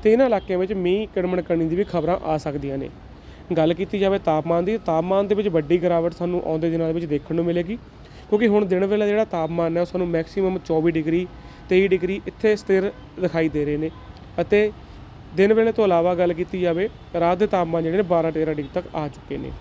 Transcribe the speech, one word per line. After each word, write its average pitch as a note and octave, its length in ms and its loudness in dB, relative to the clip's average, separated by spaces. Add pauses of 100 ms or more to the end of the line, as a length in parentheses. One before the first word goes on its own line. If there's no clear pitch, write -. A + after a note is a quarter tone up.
ਤੇ A3 100 6
ਇਹਨਾਂ C4 120 6
ਇਲਾਕਿਆਂ G3 340 0
ਵਿੱਚ F#3+ 140 0
ਮੀਂਹ, F#3+ 340 0
ਕਿਣਮਣ F3+ 340 -2
ਕਣੀ E3 240 0
ਦੀ E3 100 -2
ਵੀ F#3+ 80 2
ਖਬਰਾਂ F3 400 0
ਆ D#3 140 0
ਸਕਦੀਆਂ C#3 400 -6
ਨੇ। C3+ 120 -8 (680)
ਗੱਲ E3 160 4
ਕੀਤੀ F#3+ 260 -2
ਜਾਵੇ G3 200 2
ਤਾਪਮਾਨ E3+ 460 0
ਦੀ, A3 120 0
ਤਾਪਮਾਨ F#3 500 0
ਦੇ G3+ 80 2
ਵਿੱਚ G3+ 120 0
ਵੱਡੀ D#3+ 340 2
ਗਿਰਾਵਟ E3+ 320 0
ਸਾਨੂੰ F3 320 -2
ਆਉਂਦੇ D#3+ 240 0
ਦਿਨਾਂ E3 180 0
ਦੇ D#3+ 60 -2
ਵਿੱਚ E3+ 120 -4
ਦੇਖਣ D3 300 -4
ਨੂੰ E3+ 100 0
ਮਿਲੇਗੀ, E3+ 300 -2 (540)
ਕਿਉਂਕਿ G#3+ 180 4
ਹੁਣ G#3 180 4
ਦਿਨ F#3 200 2
ਵੇਲੇ G#3 220 2
ਜਿਹੜਾ G#3 180 2
ਤਾਪਮਾਨ E3 500 -2
ਹੈ, E3+ 60 2
ਉਹ F3 40 0
ਸਾਨੂੰ F3+ 220 -4
ਮੈਕਸੀਮਮ F#3 500 0
ਚੌਵੀ E3 340 2
ਡਿਗਰੀ, E3 360 0 (420)
ਤੇਈ F#3 180 4
ਡਿਗਰੀ F#3+ 400 0
ਇੱਥੇ G#3+ 280 0
ਸਥਿਰ G3 360 0 (300)
ਦਿਖਾਈ E3 280 0
ਦੇ D3 160 -2
ਰਹੇ D3 120 -2
ਨੇ D#3 120 -2 (520)
ਅਤੇ G#3 300 2 (640)
ਦਿਨ G3 180 6
ਵੇਲੇ A3+ 180 4
ਤੋਂ G#3+ 140 2
ਇਲਾਵਾ F3 300 4
ਗੱਲ F3 180 2
ਕੀਤੀ F3+ 260 -4
ਜਾਵੇ, F3+ 300 0 (300)
ਰਾਤ F3 180 2
ਦੇ G#3 100 2
ਤਾਪਮਾਨ E3+ 360 0
ਜਿਹੜੇ E3 140 0
ਨੇ G#3 60 2
ਬਾਰਾਂ E3 280 2
ਤੇਰਾਂ D#3 240 0
ਡਿਗਰੀ C#3+ 180 -6
ਤੱਕ F3+ 120 -4 (100)
ਆ D3+ 120 -4
ਚੁੱਕੇ C#3 300 -10
ਨੇ। C3 240 -8